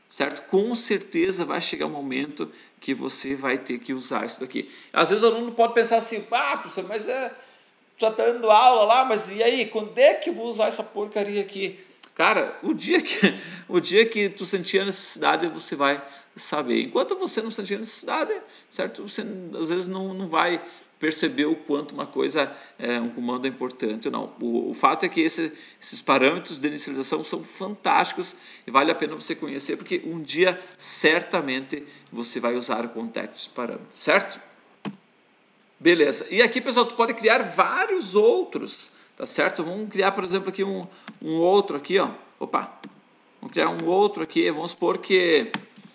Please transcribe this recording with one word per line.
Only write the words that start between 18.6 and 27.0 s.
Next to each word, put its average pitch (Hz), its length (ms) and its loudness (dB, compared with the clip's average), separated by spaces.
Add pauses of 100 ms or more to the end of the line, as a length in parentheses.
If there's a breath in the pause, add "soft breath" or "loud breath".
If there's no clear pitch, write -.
certo? - 400 -8
Você, 214 140 -8 (360)
às 160 120 -4
vezes, 180 180 -2
não, 190 240 -6
não 190 160 -8
vai 170 320 0 (420 loud breath)
perceber 151 440 0
o 156 100 0
quanto 143 360 -6
uma 143 140 -8
coisa, 135 480 -2 (240 loud breath)
é, 120 220 -2
um 117 80 -4
comando 123 360 -4
é 135 40 -2
importante 120 580 -6
ou 131 60 -2
não. 110 280 -6
O, 117 300 -2
o - 40 -8
fato 147 300 2
é 175 40 0
que 165 120 0
esse, 160 320 0 (280 loud breath)
esses - 200 -8
parâmetros 143 600 2
de 147 80 -2
inicialização 147 560 -4